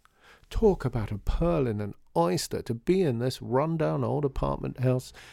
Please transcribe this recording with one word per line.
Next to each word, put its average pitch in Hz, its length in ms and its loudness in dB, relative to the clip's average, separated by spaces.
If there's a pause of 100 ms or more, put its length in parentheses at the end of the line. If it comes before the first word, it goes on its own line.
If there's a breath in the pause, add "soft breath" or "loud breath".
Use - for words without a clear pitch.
(500 soft breath)
Talk - 340 4
about 113 260 -2
a 104 80 -4
pearl 165 480 0
in 104 140 -2
an 104 140 -6 (220)
oyster, 170 460 0
to - 120 -4
be 185 280 2
in 131 160 2
this 127 240 -4
run-down 151 640 0
old 131 200 0
apartment 139 540 -4
house, 127 340 0 (200 loud breath)